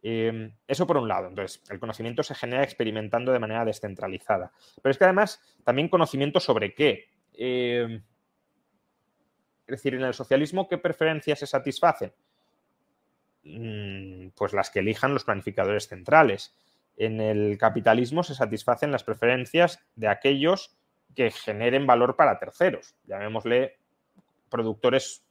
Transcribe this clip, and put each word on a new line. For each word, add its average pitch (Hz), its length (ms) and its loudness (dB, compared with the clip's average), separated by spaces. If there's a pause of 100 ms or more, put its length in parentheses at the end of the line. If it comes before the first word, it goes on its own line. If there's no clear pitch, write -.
Eh, 113 460 -4 (160)
eso 143 180 0
por 156 120 0
un 120 100 -2
lado. 95 220 -4
Entonces, 95 400 -10
el 98 100 -12
conocimiento 117 440 -8
se 143 120 -8
genera 127 280 -2
experimentando 117 680 -4
de 127 80 2
manera 110 240 -4
descentralizada. 98 880 -4 (300)
Pero 135 100 2
es 131 60 0
que 196 80 6
además, 190 360 2 (220)
también 135 240 0
conocimiento 151 540 2
sobre 107 320 0
qué. 139 320 0 (260)
Eh, 120 680 -2 (1600)
es - 20 -20
decir, 135 260 -4
en 131 80 -4
el 127 120 -2
socialismo, 151 540 0
¿qué 175 100 -4
preferencias 160 640 -2
se 143 80 -8
satisfacen? 135 640 0 (1300)
Mm, 98 920 -14
pues 101 180 -4
las 98 160 0
que - 100 -2
elijan 110 340 0
los 135 120 -4
planificadores 101 640 -2
centrales. 107 680 2 (400)
En 110 240 -2
el 104 380 0
capitalismo 120 640 2
se 147 120 -8
satisfacen 123 560 -2
las 131 120 -4
preferencias 127 760 0 (160)
de 110 120 -2
aquellos 139 680 2 (360)
que 120 160 2
generen 120 560 -2
valor 123 300 6
para 139 240 4
terceros, - 560 -2 (100)
llamémosle 110 720 -2 (720)
productores 120 800 0